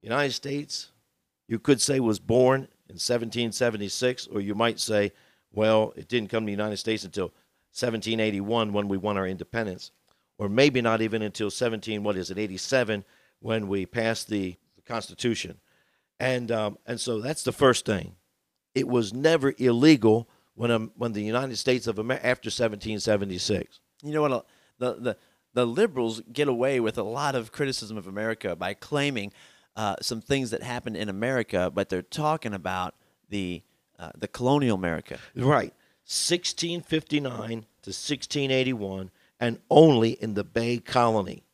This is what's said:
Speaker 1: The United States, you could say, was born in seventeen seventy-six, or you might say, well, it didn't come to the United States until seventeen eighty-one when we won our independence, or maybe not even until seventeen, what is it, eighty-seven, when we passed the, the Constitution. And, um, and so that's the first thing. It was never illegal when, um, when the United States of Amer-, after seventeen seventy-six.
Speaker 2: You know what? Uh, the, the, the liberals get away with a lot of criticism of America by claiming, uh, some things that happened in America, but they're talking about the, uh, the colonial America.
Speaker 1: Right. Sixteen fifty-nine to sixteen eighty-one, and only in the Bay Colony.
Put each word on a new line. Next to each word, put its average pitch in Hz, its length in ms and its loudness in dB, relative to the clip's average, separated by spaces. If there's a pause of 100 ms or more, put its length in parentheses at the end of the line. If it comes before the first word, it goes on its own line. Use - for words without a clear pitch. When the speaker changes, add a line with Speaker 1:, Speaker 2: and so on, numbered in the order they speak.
Speaker 1:
The 107 60 -16
United 131 260 0
States, 143 560 -8 (580)
you 113 100 -2
could 135 220 6
say, 139 180 2
was 110 220 2
born 127 480 4 (200)
in 95 100 -18
seventeen 117 520 -2
seventy-six, 113 760 -2
or 107 120 -4
you 101 140 -4
might 113 240 2
say, 104 340 0 (400)
well, 110 440 4
it 80 100 -14
didn't 110 240 -2
come 113 140 -2
to - 20 -4
the 104 60 -4
United 104 240 -2
States 110 280 -2
until 90 280 -6 (400)
seventeen 113 480 -2
eighty-one 107 520 0
when 101 160 0
we 98 80 0
won 101 200 -2
our 95 100 0
independence, 95 640 -6 (480)
or 104 100 -4
maybe 127 320 4
not 113 200 2
even 110 220 -2
until 104 280 -4
seventeen, 110 520 -4
what 104 140 -2
is 90 140 -6
it, 95 80 -8
eighty-seven, 107 680 -2 (360)
when 113 280 -4
we 98 180 -2
passed 113 420 -2
the, 95 280 -2 (200)
the - 60 -20
Constitution. 107 760 -4 (600)
And, 123 300 -2
um, 107 360 -2
and 117 140 -6
so 113 200 -4
that's 135 220 -6
the 127 100 -2
first 131 320 4
thing. 87 320 -4 (580)
It 127 120 0
was 120 260 0
never 139 460 2
illegal 117 720 6 (260)
when, 120 160 -2
um, 113 260 0
when 117 160 -4
the 104 100 -4
United 120 340 -2
States 127 300 0
of 107 120 -4
Amer-, 120 240 -4
after 123 280 0
seventeen 107 500 -2
seventy-six. 98 800 -2 (220)
Speaker 2:
You 147 100 -8
know 151 100 0
what? 143 100 2
Uh, - 100 -2 (360)
the, 123 160 -2
the, 117 220 -4 (380)
the 123 120 2
liberals 120 560 0 (100)
get 143 160 0
away 127 320 2
with 110 180 0
a 113 40 -2
lot 131 320 -4
of 113 160 -4
criticism 120 460 -4
of 95 100 -10
America 104 480 -4
by 90 200 -6
claiming, 139 580 -4 (420)
uh, 104 260 -2
some 113 220 -6
things 131 280 -2
that - 120 -6
happened 120 340 -8
in 104 140 -4
America, 104 600 0
but 98 200 -2
they're 92 100 -2
talking 151 540 -4
about 92 400 -6 (340)
the, 90 340 -6 (360)
uh, 85 180 -14
the 104 100 -8
colonial 127 480 2
America. 85 440 -4 (160)
Speaker 1:
Right. 127 400 2 (280)
Sixteen - 760 -4
fifty-nine 120 840 -4 (160)
to 98 100 -12
sixteen 139 580 -4
eighty-one, 104 600 -2 (280)
and 117 200 -2 (120)
only 131 420 10
in 113 200 -6
the 101 120 -2
Bay 117 340 -2
Colony. 113 760 2